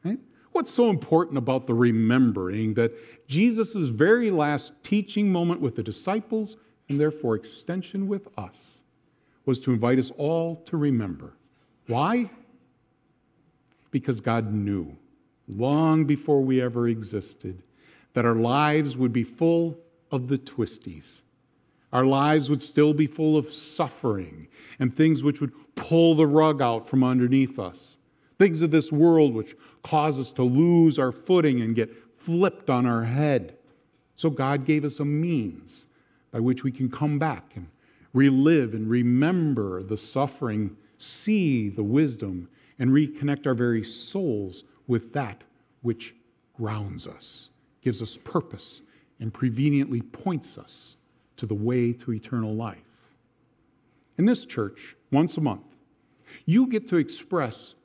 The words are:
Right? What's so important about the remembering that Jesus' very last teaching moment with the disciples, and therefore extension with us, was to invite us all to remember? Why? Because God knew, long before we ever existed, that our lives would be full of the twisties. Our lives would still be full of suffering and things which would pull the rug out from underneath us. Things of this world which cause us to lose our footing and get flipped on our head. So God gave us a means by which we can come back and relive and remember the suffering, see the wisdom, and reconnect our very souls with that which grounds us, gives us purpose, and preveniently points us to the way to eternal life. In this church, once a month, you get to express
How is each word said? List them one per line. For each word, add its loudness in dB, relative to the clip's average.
Right? -4
What's -2
so 4
important 0
about -2
the 0
remembering 2
that 0
Jesus' 0
very 2
last -2
teaching 0
moment 0
with -2
the -6
disciples, -6
and -2
therefore 0
extension -8
with -6
us, -16
was -2
to -2
invite 2
us -4
all -4
to -6
remember? -2
Why? -2
Because -4
God -2
knew, -4
long 0
before 2
we 2
ever -2
existed, -6
that 0
our 4
lives 2
would 0
be 0
full 0
of -4
the 0
twisties. -10
Our 2
lives 4
would 2
still 4
be 2
full 2
of -2
suffering -6
and -2
things 2
which 0
would -4
pull 4
the 6
rug 4
out -2
from 2
underneath 2
us. -12
Things 4
of 0
this 2
world 6
which -8
cause 0
us -8
to 0
lose 6
our 0
footing 2
and -2
get -2
flipped -2
on 2
our 0
head. -2
So -2
God -2
gave 0
us -6
a -2
means -4
by -4
which 0
we -2
can -4
come -2
back -4
and -14
relive 4
and -4
remember 0
the -6
suffering, -4
see -2
the -6
wisdom, -2
and 2
reconnect 0
our 0
very 0
souls -6
with -2
that -8
which -6
grounds -8
us, -20
gives -4
us -12
purpose, -10
and -8
preveniently -2
points -8
us -20
to -10
the -4
way 0
to -6
eternal -6
life. -8
In 2
this 2
church, -8
once 0
a -4
month, -4
you 4
get -4
to 2
express -4